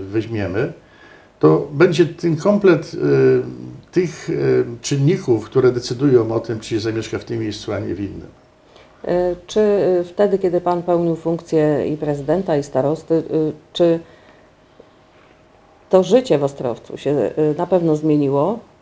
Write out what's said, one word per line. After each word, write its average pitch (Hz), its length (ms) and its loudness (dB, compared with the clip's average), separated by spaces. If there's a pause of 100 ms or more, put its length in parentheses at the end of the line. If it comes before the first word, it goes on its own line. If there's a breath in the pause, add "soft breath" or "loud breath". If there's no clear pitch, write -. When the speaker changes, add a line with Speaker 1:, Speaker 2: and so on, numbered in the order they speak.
(120)
Speaker 1:
weźmiemy, 107 640 -4 (680 soft breath)
to 156 320 4
będzie 165 340 4
ten 156 320 -2
komplet, 190 560 2
e, - 40 -10 (920)
tych, 175 380 -4
e, - 40 -4 (480)
czynników, 139 640 0
które 127 260 2
decydują 120 600 2
o 117 80 -2
tym, 117 200 -6
czy - 100 -14
się 113 100 -2
zamieszka 110 400 -4
w - 40 -12
tym 117 160 -6
miejscu, 110 340 -6
a 98 60 -4
nie 104 160 -6
w 90 40 -8
innym. 90 280 -10 (760 soft breath)
Speaker 2:
E, 180 320 -2 (120)
czy, - 120 -2
e, 185 440 2
wtedy, 190 360 0
kiedy 175 220 0
pan 175 220 -2
pełnił 170 320 0
funkcję 151 720 0
i 151 100 -4
prezydenta, 151 600 -2
i 143 60 0
starosty, 143 520 -2
e, 160 60 2 (520)
czy 170 260 2 (1900 soft breath)
to 185 140 6
życie 208 340 2
w 139 60 -2
Ostrowcu 139 540 -6
się, - 140 -4
e, 147 460 0
na 175 100 -4
pewno 170 280 2
zmieniło 151 640 0 (220)